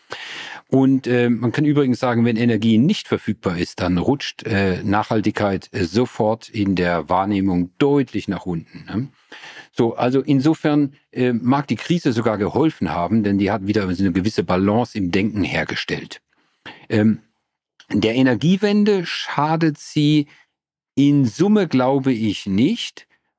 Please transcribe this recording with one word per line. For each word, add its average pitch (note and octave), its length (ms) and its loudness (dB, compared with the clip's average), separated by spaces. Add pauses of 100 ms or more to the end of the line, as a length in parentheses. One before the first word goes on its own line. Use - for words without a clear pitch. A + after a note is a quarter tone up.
(680)
Und, C3+ 380 2
äh, A#2+ 220 2
man A#2+ 240 0
kann D#3 120 0
übrigens C#3 340 2
sagen, A#2 260 2
wenn A#2 120 2
Energie A2+ 420 2
nicht E3 300 0
verfügbar G2 500 -4
ist, - 220 -6
dann F2+ 180 0
rutscht, - 460 -4
äh, G2 400 -2
Nachhaltigkeit, G2+ 880 0
äh, G2 120 -2
sofort A2 640 -2
in G2 280 -2
der F2 320 -2
Wahrnehmung F#2+ 720 0
deutlich C#3 500 0
nach F2+ 180 -6
unten, E2 400 -8
ne? G#2+ 220 -6 (640)
So, A#2 220 0
also B2+ 260 0
insofern, D3 760 2 (180)
äh, B2 200 0
mag C3 360 0
die A2 80 0
Krise E3 360 -2
sogar G#2+ 260 0
geholfen G2+ 520 0
haben, F2 320 0
denn G2+ 160 2
die G2 120 2
hat G2 160 -4
wieder G2+ 280 0
so F#2+ 80 -2
eine F#2+ 100 2
gewisse F#2+ 300 0
Balance G2+ 560 0
im F2+ 140 -2
Denken G2 320 0
hergestellt. - 760 -6 (680)
Ähm, G#2+ 320 2 (720)
der G#2+ 220 0
Energiewende F#3 920 2
schadet D#3 720 -2
sie D3 480 0 (680)
in C#3+ 300 4
Summe, G3 440 2
glaube C3 440 2
ich, G#2+ 340 -2
nicht, B2 600 -2 (320)